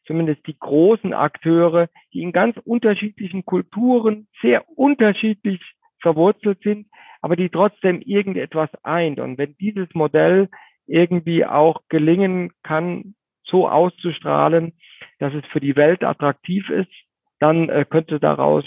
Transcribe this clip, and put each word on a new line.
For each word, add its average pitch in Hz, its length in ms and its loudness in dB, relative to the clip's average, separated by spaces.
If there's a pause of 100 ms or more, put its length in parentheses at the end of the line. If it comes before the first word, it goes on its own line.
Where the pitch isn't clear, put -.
zumindest 160 400 -2
die 151 120 -12
großen 180 540 2
Akteure, 165 760 0 (240)
die 180 100 -8
in 175 100 -8
ganz 220 320 0
unterschiedlichen 208 800 -4
Kulturen 214 840 -2 (140)
sehr - 280 0
unterschiedlich 214 920 0 (400)
verwurzelt 180 640 0
sind, 208 260 -4 (320)
aber 160 160 -2
die 175 140 -2
trotzdem 180 500 0
irgendetwas 180 720 -4 (120)
eint. 156 380 -4
Und 127 180 -8
wenn 147 200 -6
dieses 196 360 -6
Modell 165 540 2 (380)
irgendwie 170 600 0
auch 156 420 2
gelingen 175 640 0 (120)
kann, 175 500 -6 (300)
so 185 240 0
auszustrahlen, 160 1040 0 (460)
dass 139 160 -4
es 147 180 -10
für 151 80 -2
die 139 160 -2
Welt 156 260 4
attraktiv 175 680 -4
ist, 190 200 -4 (480)
dann, 160 300 2
äh, 143 200 0
könnte 160 300 -2
daraus 147 480 0